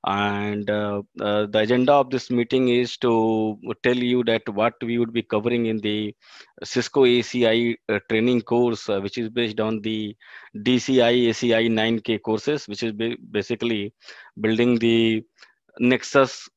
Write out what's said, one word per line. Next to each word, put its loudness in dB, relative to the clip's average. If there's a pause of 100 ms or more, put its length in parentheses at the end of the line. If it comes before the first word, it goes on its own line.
And, -4
uh, -4 (180)
uh, -2
the 0
agenda 2
of 4
this -6
meeting 0
is 0
to 0 (240)
tell 2
you 0
that 0
what 0
we -4
would -2
be -2
covering -2
in -2
the -4 (480)
Cisco 0
A 4
C 0
I, 0 (160)
uh, 0 (100)
training 2
course, -2
uh, -2
which -8
is -6
based -6
on -2
the -6 (460)
D 4
C 4
I, 6
A 4
C 0
I 2
nine 0
K -2
courses, -4
which -8
is -2
ba-, -4 (160)
basically -4 (480)
building 2
the 2 (560)
Nexus 2